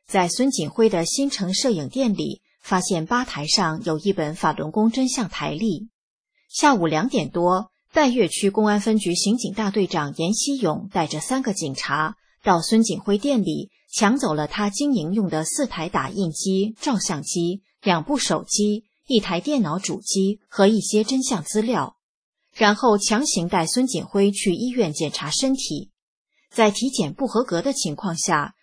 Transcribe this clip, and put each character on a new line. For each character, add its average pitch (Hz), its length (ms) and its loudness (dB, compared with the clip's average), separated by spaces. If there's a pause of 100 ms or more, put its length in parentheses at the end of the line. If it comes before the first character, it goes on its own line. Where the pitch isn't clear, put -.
在 180 220 2
孙 262 200 0
锦 156 200 -4
辉 226 180 4
的 170 180 2
新 277 240 -2
城 190 240 -4
摄 247 180 0
影 156 180 -2
店 240 260 0
里 147 260 -6 (200)
发 185 180 0
现 170 260 -2
吧 247 200 0
台 147 220 -8
上 160 360 0
有 156 160 -2
一 196 140 0
本 160 200 -2
法 160 200 0
轮 156 180 -6
功 220 180 4
真 262 200 0
相 247 180 -2
台 151 240 -6
历。 196 380 -2 (580)
下 294 260 4
午 175 140 2
两 160 220 0
点 190 200 -2
多， 180 400 0 (240)
岱 294 180 4
岳 233 180 4
区 - 200 0
公 214 160 2
安 208 140 4
分 220 180 2
局 180 160 0
刑 196 220 2
警 190 180 -4
大 208 160 -2
队 196 180 0
长 147 280 -2
严 165 180 0
希 277 220 -2
勇 185 360 0
带 170 140 2
着 151 140 -4
三 262 220 -2
个 233 120 -2
警 147 220 -4
察 156 400 -2 (280)
到 180 180 4
孙 226 220 4
锦 202 160 -2
辉 202 180 0
店 254 260 2
里 156 280 -4 (200)
抢 226 260 2
走 214 160 0
了 151 140 -2
他 208 220 -2
经 285 240 0
营 175 200 0
用 202 160 0
的 160 160 -2
四 277 220 -2
台 170 220 -6
打 135 200 -2
印 180 220 -2
机、 190 500 -2
照 240 180 0
相 156 240 -4
机、 180 400 -2 (180)
两 170 220 0
部 277 140 -2
手 170 260 -2
机、 208 420 -2 (220)
一 240 120 4
台 190 200 -2
电 285 220 0
脑 165 180 0
主 - 220 -6
机 196 460 -2
和 196 200 4
一 214 140 4
些 214 220 2
真 262 200 0
相 226 200 -2
资 - 180 -2
料， 220 340 -2 (580)
然 214 220 4
后 214 220 4
强 220 280 0
行 175 220 -2
带 180 200 2
孙 254 200 0
锦 185 160 -4
辉 202 280 2
去 196 240 0
医 220 140 -4
院 233 220 0
检 147 200 -4
查 - 180 -8
身 262 240 0
体。 - 380 -6 (580)
在 214 220 4
体 233 180 -2
检 170 240 -2
不 262 140 -4
合 226 160 0
格 175 180 -2
的 269 100 -2
情 156 240 -4
况 175 220 -4
下， 151 460 -2